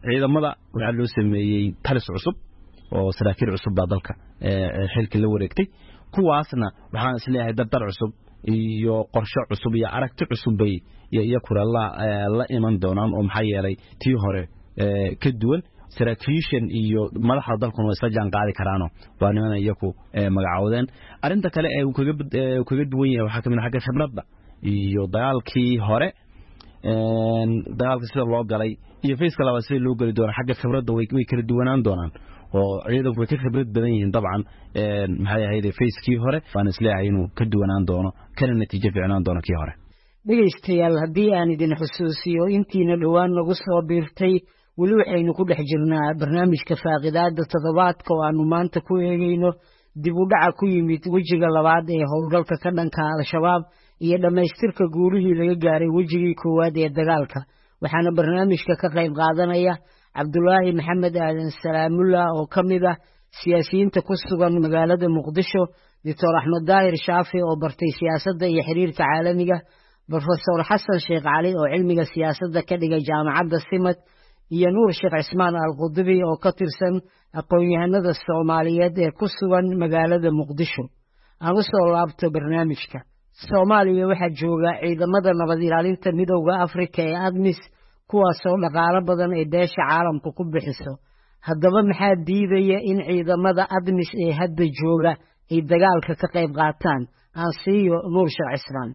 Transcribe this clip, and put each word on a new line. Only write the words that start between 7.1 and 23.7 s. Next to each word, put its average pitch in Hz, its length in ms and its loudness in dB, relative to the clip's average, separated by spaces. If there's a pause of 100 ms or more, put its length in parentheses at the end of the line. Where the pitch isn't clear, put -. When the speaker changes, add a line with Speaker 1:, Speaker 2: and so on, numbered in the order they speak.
Speaker 1:
isleeyahay 117 360 -2
dardar 117 300 -2
cusub 104 280 -6 (320)
iyo 110 520 0 (140)
qorshe 110 360 -2
cusub 110 300 -4
iyo 110 140 0
aragti 127 360 -6
cusub 117 320 -2
bay 104 160 2 (340)
iyo, 110 160 0
iyo 120 180 0
kula 101 240 0
la, 113 180 0 (120)
ee, 104 340 -2
la 117 180 0
iman 113 320 0
doonaan 98 340 0
oo 107 100 0
maxaa 107 200 -2
yeelay 98 320 -2 (200)
tii 131 180 0
hore, 101 300 -2 (300)
ee, 101 420 -2
ka - 160 -2
duwan. 123 300 0 (260)
Saraakiishan 123 840 -2
iyo 110 320 0 (160)
madaxda 117 420 0
dalkuna 110 280 -2
way 101 80 0
isla 120 140 -2
jaan 104 220 -2
qaadi 104 220 -2
karaano. 95 340 -2 (300)
Waa 101 160 2
niman 107 240 0
iyaku, 98 300 -2 (220)
ee, 101 200 -2
magacaawdeen. 95 560 0 (340)
Arrinta 180 300 -2
kale 160 180 -2
ee 139 160 -2
uu 135 100 -2
kaga 135 200 0
bed-, 143 200 -8
ee, 127 260 0
uu 120 60 0
kaga 135 200 -2
duwan 135 260 0
yahay 117 140 0
waxaa 110 160 -6
ka 127 80 -4
mid 120 100 0
ah 110 60 -4
xagga 123 140 -2